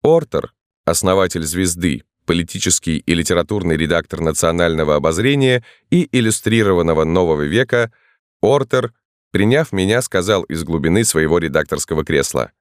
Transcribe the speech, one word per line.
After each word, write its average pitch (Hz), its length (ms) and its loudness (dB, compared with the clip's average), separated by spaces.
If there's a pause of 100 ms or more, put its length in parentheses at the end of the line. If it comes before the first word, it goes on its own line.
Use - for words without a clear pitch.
Ортер, 147 520 0 (300)
основатель 92 600 0
"Звезды", 85 600 -2 (220)
политический 85 720 -2
и - 160 -2
литературный 85 640 0
редактор 80 420 -2
"Национального 82 760 0
обозрения" 123 680 0 (260)
и 180 220 2
"Иллюстрированного 101 920 2
Нового 82 380 0
века", 113 500 0 (480)
Ортер, 127 520 0 (380)
приняв 123 400 2
меня, 101 300 0
сказал 95 420 -2
из 80 220 -6
глубины 82 400 0
своего 80 320 2
редакторского 78 680 -2
кресла 69 580 -2